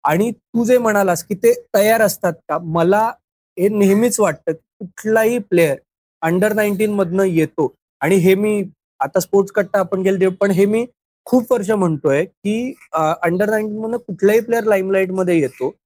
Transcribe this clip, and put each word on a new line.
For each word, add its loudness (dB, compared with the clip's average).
आणि 0
तू -4
जे 4
म्हणालास 0
की -6
ते 0
तयार 4
असतात 0
का, -6
मला 0
हे 2
नेहमीच 2
वाटतं -2
की -14
कुठलाही 0
प्लेअर 0
under 0
नाईन्टीन 0
मधनं -2
येतो -2
आणि 2
हे 4
मी 0
आता -2
स्पोर्ट्स 0
कट्टा -2
आपण -2
गेलो 0
पण -2
हे 2
मी -2
खूप 0
वर्ष -2
म्हणतोय 0
की, -6
अ, -2
under -2
नाईन्टीन -4
मधनं -6
कुठलाही 0
प्लेअर -2
लाईमलाईट 0
मध्ये 0
येतो -6